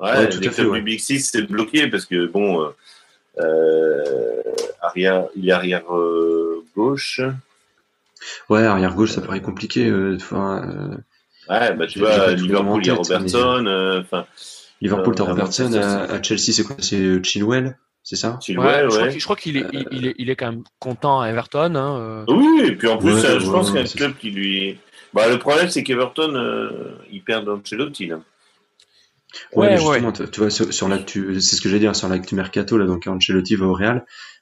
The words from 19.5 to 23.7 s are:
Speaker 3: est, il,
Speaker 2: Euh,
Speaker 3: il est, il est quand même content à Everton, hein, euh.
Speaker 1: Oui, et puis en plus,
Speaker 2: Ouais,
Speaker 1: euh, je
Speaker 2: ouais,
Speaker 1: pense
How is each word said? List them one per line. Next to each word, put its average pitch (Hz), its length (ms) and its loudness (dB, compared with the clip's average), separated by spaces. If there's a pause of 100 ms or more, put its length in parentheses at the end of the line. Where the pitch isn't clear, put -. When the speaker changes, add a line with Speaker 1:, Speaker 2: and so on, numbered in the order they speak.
Speaker 3:
est, 135 160 -2
il, 139 80 -6
Speaker 2:
Euh, 127 120 -8
Speaker 3:
il 127 140 -4
est, 131 120 -4
il 123 120 -4
est 131 60 -2
quand 120 140 -4
même 113 140 -10 (160)
content 135 400 0
à 113 80 -2
Everton, 143 460 -2
hein, 139 260 -2
euh. 110 280 -10
Speaker 1:
Oui, 285 380 6
et - 100 2
puis 113 120 0
en 113 100 2
plus, 101 160 4
Speaker 2:
Ouais, 113 120 6
Speaker 1:
euh, 127 140 4
je 92 60 0
Speaker 2:
ouais, 95 60 0
Speaker 1:
pense - 180 4